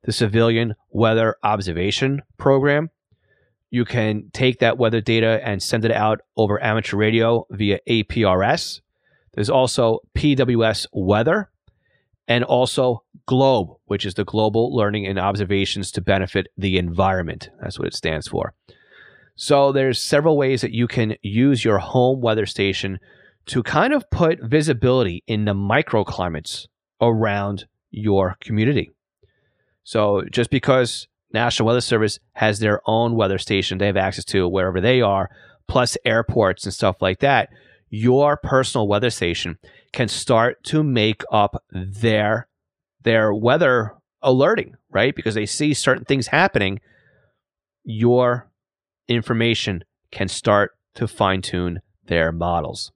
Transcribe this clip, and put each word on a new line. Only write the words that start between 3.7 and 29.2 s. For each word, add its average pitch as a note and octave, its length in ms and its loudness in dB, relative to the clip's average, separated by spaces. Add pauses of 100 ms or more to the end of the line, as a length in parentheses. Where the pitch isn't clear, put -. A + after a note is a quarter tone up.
can G#2+ 480 -2
take B2+ 280 0
that A#2 180 2
weather A2+ 240 2
data A2+ 420 2
and G2+ 180 -4
send A2+ 220 -2
it A2+ 80 2
out G#2+ 300 0 (160)
over G#2 260 0
amateur A2 320 -2
radio A2+ 540 2
via G2+ 380 -2
A A2+ 160 2
P A2+ 200 -2
R F#2 180 4
S. C3+ 380 -2 (540)
There's G#2+ 160 -4
also B2 500 2 (140)
P D3+ 220 2
W B2 280 2
S A2 300 0
Weather A2+ 560 0 (800)
and A#2+ 160 2
also B2+ 580 0 (220)
globe, B2+ 460 2 (140)
which G2+ 200 -4
is F#2+ 80 -8
the G#2 100 -4
Global A2 500 0
Learning G#2 320 0
and G2 140 -2
Observations G2 720 -2
to - 100 -6
Benefit F#2+ 460 -2 (100)
the F#2+ 200 0
Environment. F2+ 720 -2 (120)
That's - 160 -12
what - 120 -6
it - 40 -12
stands D#2+ 360 -6
for. - 240 -6 (840)
So C#3 380 2
there's C3+ 260 0
several D3+ 380 2
ways C3 240 2
that A2+ 100 -4
you A#2 160 0
can A2 340 -2
use A#2 440 2
your G#2 140 4
home B2+ 420 0
weather A2 240 0
station F#2+ 540 -4 (480)
to B2 160 -2
kind A3 300 2
of C#4+ 160 -2
put E3 320 0
visibility B2 840 0
in G#2+ 160 -2
the G#2 100 0
microclimates G2 1120 -2 (340)
around G2+ 680 0 (240)
your G2 480 0
community. A2 520 -2 (920)